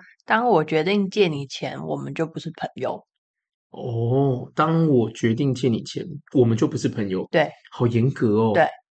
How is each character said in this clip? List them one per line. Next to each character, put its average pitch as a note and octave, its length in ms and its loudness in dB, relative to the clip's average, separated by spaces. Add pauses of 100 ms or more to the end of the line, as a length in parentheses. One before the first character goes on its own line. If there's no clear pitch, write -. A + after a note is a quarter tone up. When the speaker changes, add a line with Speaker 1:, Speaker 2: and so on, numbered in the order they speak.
(240)
Speaker 1:
：“当 A3+ 240 0
我 E3 160 4
决 D#3 180 0
定 G3 280 0
借 G3 180 2
你 C#3+ 180 -6
钱， C#3 380 -10
我 D3+ 120 -4
们 C#3 180 -10
就 D#3+ 120 -2
不 D#3+ 120 -12
是 D#3+ 180 -10
朋 - 200 -8
友。” B2 280 -6 (640)
Speaker 2:
哦 B2 840 -2
，“当 E3 340 2
我 A#2+ 220 4
决 A2+ 240 0
定 C3+ 180 0
借 B2+ 160 0
你 G#2+ 140 0
钱， - 220 -10 (280)
我 C3 120 6
们 A2+ 120 2
就 D3 120 0
不 D3+ 80 -6
是 - 120 -2
朋 G#2+ 200 -4
友。” F#2 240 -4
Speaker 1:
对。 D#3 180 2 (220)
Speaker 2:
好 B2 160 0
严 A#2 220 2
格 A2+ 300 0
哦。 A2+ 140 2
Speaker 1:
对。 - 120 4 (240)